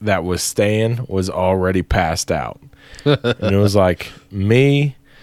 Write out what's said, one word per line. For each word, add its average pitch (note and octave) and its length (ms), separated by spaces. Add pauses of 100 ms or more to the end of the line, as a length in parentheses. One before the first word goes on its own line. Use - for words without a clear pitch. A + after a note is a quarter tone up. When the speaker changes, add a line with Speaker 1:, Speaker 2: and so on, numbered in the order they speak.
Speaker 1:
that G2 240
was F2+ 180
staying A2 640
was F#2+ 200
already F#2 540
passed E2 480
out. C#2 300 (220)
Speaker 2:
<laughs> - 220
Speaker 1:
And A#2+ 500
it - 20
was, G2+ 180
like, F#2 380 (180)
me, C3+ 680 (260)